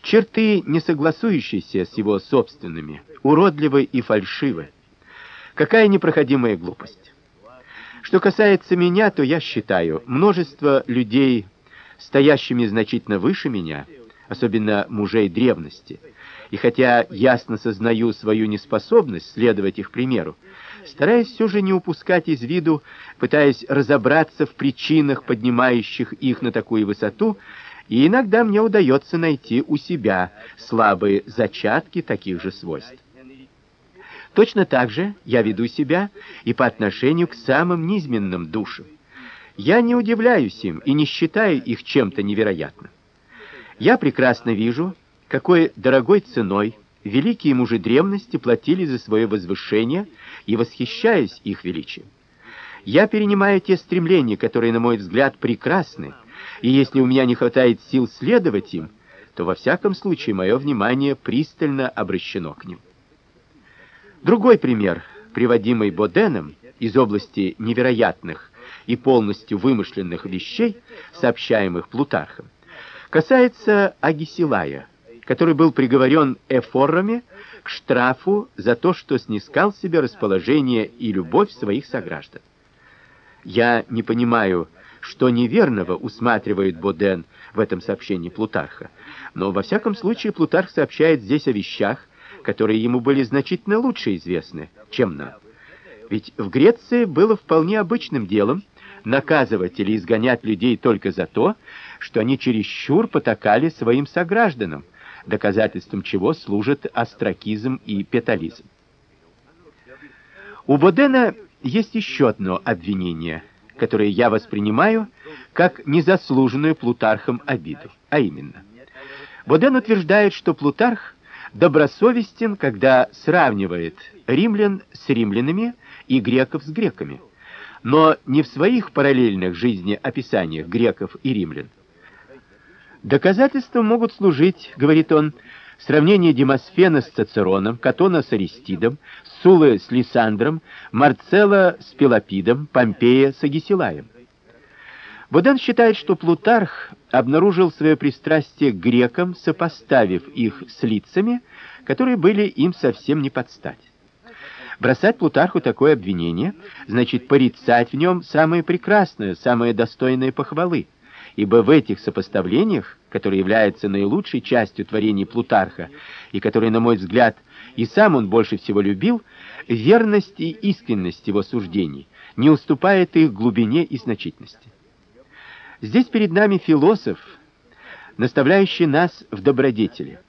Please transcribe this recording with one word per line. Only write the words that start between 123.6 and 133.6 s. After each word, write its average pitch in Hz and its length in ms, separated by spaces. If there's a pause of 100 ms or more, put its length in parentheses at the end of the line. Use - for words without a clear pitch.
римлян 202 540 (100)
с - 180
римлянами 131 640 (340)
и 262 120
греков 139 440
с 143 60
греками, 151 520 (600)
но 156 420
не 139 160
в 147 60
своих 202 440
параллельных 117 640
жизнеописаниях 98 1120
греков 104 560
и 131 100
римлян. 78 360 (1300)
"Доказательством 226 800